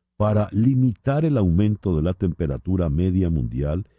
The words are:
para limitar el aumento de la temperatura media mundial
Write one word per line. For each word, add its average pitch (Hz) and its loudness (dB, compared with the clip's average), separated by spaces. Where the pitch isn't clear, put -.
para 104 0
limitar 127 0
el 147 2
aumento 98 2
de 76 0
la 90 0
temperatura 85 -2
media 90 0
mundial 71 -2